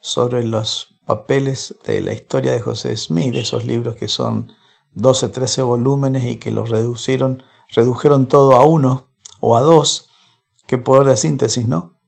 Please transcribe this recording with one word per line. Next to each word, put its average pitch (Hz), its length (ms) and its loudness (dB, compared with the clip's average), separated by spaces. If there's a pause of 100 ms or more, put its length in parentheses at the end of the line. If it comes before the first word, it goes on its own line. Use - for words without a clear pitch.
sobre 123 420 -2
los 113 640 -6
papeles 135 680 -4 (100)
de 101 160 -4
la 92 120 -6
historia 131 380 -4
de 123 80 -2
José 117 360 -6
Smith, 139 400 -4
esos 117 300 -6
libros 120 300 -4
que - 120 -10
son 110 440 -6 (420)
doce, 127 360 0
trece 127 320 -6
volúmenes 131 640 0
y 120 120 -6
que 113 140 -8
los 110 180 -6
reducieron, 120 760 -2 (300)
redujeron 127 540 2
todo 139 260 6
a 127 120 8
uno 135 420 2 (320)
o 117 180 2
a 117 40 2
dos, 147 480 2 (580)
qué 131 100 -2
poder 135 300 4
de 131 100 4
síntesis, 123 500 -2
¿no? 131 400 -6